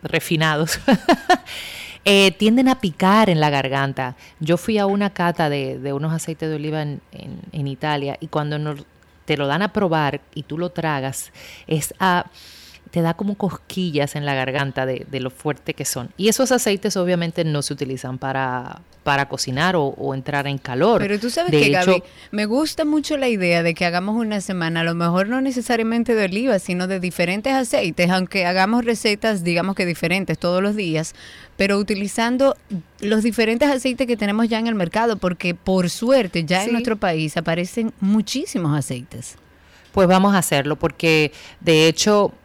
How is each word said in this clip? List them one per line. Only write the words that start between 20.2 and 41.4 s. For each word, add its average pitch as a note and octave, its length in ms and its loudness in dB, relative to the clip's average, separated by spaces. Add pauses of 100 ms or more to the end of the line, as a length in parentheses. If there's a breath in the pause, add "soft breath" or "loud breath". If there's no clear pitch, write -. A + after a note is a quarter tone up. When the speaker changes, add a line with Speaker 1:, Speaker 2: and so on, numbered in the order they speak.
Speaker 1:
en C#3 100 -4
calor. E3 420 2
Speaker 2:
Pero G#3 200 -2
tú A3+ 100 -4
sabes E4+ 220 -2
Speaker 1:
De D3+ 80 6
Speaker 2:
que, C#3 80 4
Speaker 1:
hecho F3+ 240 4
Speaker 2:
Gaby, F3+ 120 2 (280 loud breath)
me G#3+ 160 -2
gusta D4 380 0
mucho D4+ 320 0
la C4+ 100 0
idea F3+ 340 2
de E3+ 140 0
que F3+ 100 -2
hagamos F3+ 300 -2
una G#3+ 260 -2
semana, E3+ 380 -4
a E3 40 0
lo E3 120 0
mejor F3 320 0
no B3+ 120 -2
necesariamente A#3 760 0
de G#3+ 100 2
oliva, G#3 320 0
sino F3+ 300 -4
de F#3+ 120 -4
diferentes F3+ 540 -2
aceites, A3 560 0
aunque F#3 380 0
hagamos F#3+ 380 2
recetas, G#3+ 580 0
digamos F3 320 0
que F#3+ 100 0
diferentes E3+ 540 -2
todos F3+ 240 0
los G#3 120 0
días, D#3+ 380 -4 (440 loud breath)
pero G3 200 2
utilizando A3+ 800 0 (440)
los G#3+ 200 2
diferentes A#3 480 2
aceites B3+ 380 0
que A#3+ 100 0
tenemos G#3+ 320 0
ya A3+ 80 0
en A3 80 -2
el A#3 100 0
mercado, G#3 420 0
porque F3+ 360 -2
por F3+ 380 0
suerte A3+ 520 0
ya F3+ 180 0
en G#3 80 -2
Speaker 1:
Sí. - 20 0
Speaker 2:
nuestro A#3 260 0
país D#3+ 400 -2
aparecen F3 600 -4
muchísimos G#3 760 0
aceites. B2+ 600 -8 (560 soft breath)
Speaker 1:
Pues F#3+ 160 4
vamos F#3+ 260 6
a F#3+ 60 4
hacerlo, D3 400 0
porque D#3+ 540 2 (260 loud breath)